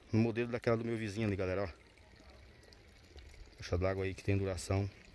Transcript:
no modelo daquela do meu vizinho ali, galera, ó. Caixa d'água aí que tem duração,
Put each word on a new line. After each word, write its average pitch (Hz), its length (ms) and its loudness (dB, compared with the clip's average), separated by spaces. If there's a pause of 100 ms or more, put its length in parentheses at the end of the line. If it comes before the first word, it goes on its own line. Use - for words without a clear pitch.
(120)
no 110 80 6
modelo 117 300 2
daquela 117 280 2
do 113 80 -4
meu 117 120 -2
vizinho 110 300 -2
ali, 101 80 2
galera, 92 300 0
ó. - 20 -2 (1900)
Caixa - 200 -4
d'água 95 280 0
aí 95 80 -2
que - 100 -12
tem 98 140 2
duração, 98 520 0 (260)